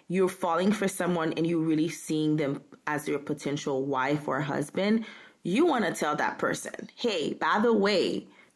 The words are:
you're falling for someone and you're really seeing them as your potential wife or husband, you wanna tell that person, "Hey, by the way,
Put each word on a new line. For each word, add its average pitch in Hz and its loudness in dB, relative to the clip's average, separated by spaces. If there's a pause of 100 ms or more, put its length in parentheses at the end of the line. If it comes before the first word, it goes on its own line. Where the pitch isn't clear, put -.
you're 180 2
falling 185 2
for 202 0
someone 175 0
and 165 0
you're 170 2
really 160 2
seeing 156 0
them 147 -2 (260)
as 147 -4
your 147 -2
potential 143 -4
wife 143 0
or 135 0
husband, 180 0 (380)
you 220 2
wanna 226 2
tell 151 -2
that - -2
person, - -4
"Hey, 185 -2
by 170 2
the 233 6
way, 190 2 (300)